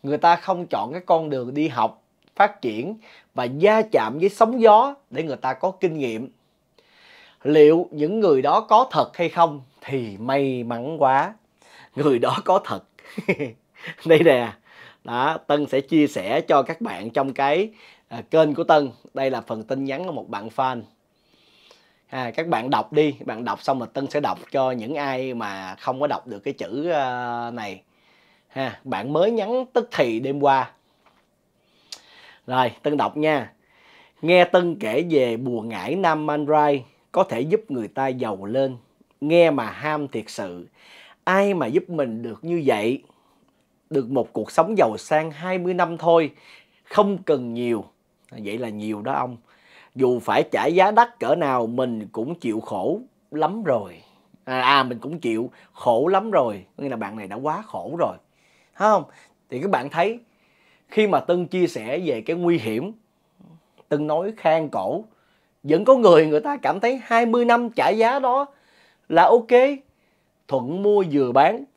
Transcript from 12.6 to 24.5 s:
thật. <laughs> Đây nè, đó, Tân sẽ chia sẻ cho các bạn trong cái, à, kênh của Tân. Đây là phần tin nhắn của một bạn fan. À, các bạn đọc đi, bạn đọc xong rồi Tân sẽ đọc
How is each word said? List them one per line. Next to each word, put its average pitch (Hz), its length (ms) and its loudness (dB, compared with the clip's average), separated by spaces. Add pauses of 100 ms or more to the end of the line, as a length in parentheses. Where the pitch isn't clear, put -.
thật. 98 200 -10 (420)
<laughs> - 800 -8
Đây 160 180 6
nè, 123 280 4 (520)
đó, 135 420 -2
Tân 147 200 0
sẽ 135 140 0
chia 147 260 2
sẻ 110 340 -4
cho 151 220 2
các 160 180 -8
bạn 110 300 -8
trong 135 220 -2
cái, 151 380 -2 (380)
à, 117 220 -14
kênh 156 240 4
của 165 100 -4
Tân. 147 260 4 (240)
Đây 135 160 -2
là 123 100 -4
phần 110 220 -8
tin 135 220 -6
nhắn 135 220 -6
của 175 60 -8
một 117 160 -10
bạn 107 280 -10
fan. 127 260 -2 (1300)
À, 127 220 -8
các 165 180 -6
bạn 123 220 -2
đọc - 220 -2
đi, 151 220 2 (100)
bạn 120 200 -8
đọc 101 180 -6
xong 139 160 -2
rồi 113 140 -8
Tân 139 180 -6
sẽ 147 100 -2
đọc 95 180 -4 (120)